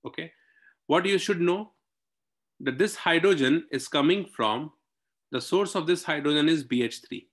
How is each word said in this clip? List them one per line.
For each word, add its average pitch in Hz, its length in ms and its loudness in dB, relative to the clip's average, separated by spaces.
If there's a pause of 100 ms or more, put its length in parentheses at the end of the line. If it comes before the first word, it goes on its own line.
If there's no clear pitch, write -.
Okay, 165 260 -12 (540)
what 175 180 2
you 196 140 2
should 180 220 -2
know, 185 320 -2 (880)
that 131 180 -4
this 196 180 0
hydrogen 165 720 2
is - 180 -6
coming 160 360 2
from, 123 480 -4 (580)
the 131 100 -4
source 190 340 -2
of 170 120 -2
this 175 180 0
hydrogen 147 440 2
is 160 140 2
B 123 220 0
H - 220 -6
three. - 260 -14